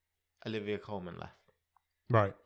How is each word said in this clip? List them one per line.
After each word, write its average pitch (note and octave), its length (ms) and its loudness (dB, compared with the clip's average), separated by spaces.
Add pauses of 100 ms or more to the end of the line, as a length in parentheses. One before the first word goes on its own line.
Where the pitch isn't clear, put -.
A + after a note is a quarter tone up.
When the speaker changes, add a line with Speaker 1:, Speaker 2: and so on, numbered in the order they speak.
(460)
Speaker 1:
Olivia G#2 320 -2
Colman F#2 400 -8
left. - 160 -12 (760)
Speaker 2:
Right. G#2 260 6 (120)